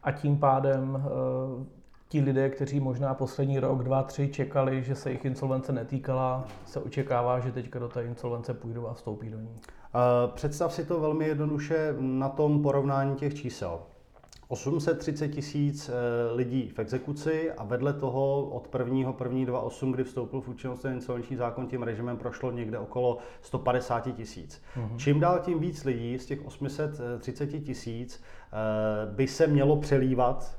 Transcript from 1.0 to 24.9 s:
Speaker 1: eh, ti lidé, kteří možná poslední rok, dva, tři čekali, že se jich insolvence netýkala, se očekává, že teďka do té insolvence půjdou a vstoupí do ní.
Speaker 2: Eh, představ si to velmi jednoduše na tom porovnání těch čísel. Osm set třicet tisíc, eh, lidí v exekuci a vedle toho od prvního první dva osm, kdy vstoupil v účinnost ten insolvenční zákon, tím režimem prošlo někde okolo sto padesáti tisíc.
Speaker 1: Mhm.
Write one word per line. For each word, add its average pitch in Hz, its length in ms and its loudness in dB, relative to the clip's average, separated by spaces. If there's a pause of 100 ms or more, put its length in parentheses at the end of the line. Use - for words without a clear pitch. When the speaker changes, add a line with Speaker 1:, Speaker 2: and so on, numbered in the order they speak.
Speaker 1:
eh, 131 580 -2 (440)
ti 151 120 2
lidé, 135 300 4
kteří 139 300 0
možná 131 340 0
poslední 135 440 0
rok, 131 260 2
dva, 135 180 4
tři 139 260 0
čekali, 131 540 0
že 127 120 -2
se - 160 -4
jich 123 140 -4
insolvence 131 480 0
netýkala, 131 720 0 (220)
se - 140 -6
očekává, 123 600 2
že 123 120 -2
teďka 127 260 -6
do 120 100 -4
té 120 160 -4
insolvence 120 500 -4
půjdou 117 320 -6
a 117 80 -6
vstoupí 110 360 -6
do 110 100 -8
ní. 113 160 -10
Speaker 2:
Eh, - 420 -6 (360)
představ 147 400 0
si 165 120 -2
to 170 140 2
velmi 156 280 2
jednoduše 151 680 2
na 131 300 2
tom 147 340 4
porovnání 139 540 4
těch 147 180 -2
čísel. 87 460 -6 (680)
Osm 143 320 -2
set 160 180 2
třicet 147 300 -2
tisíc, 147 600 -2
eh, 123 40 -4 (420)
lidí 123 340 0
v - 100 -8
exekuci 147 760 -2
a - 120 -8
vedle 123 280 0
toho 139 500 2
od - 260 -6
prvního 131 440 0
první 127 340 0
dva 123 140 0
osm, 123 320 -2
kdy 127 120 0
vstoupil 127 360 -4
v 120 80 -10
účinnost 123 340 -8
ten 135 100 -2
insolvenční 123 440 -4
zákon, 120 300 -2
tím 123 160 -4
režimem 117 340 -2
prošlo 123 340 -4
někde 110 280 -4
okolo 120 400 0 (240)
sto - 160 -4
padesáti 123 540 0
tisíc. 101 500 -12 (140)
Speaker 1:
Mhm. 113 220 -4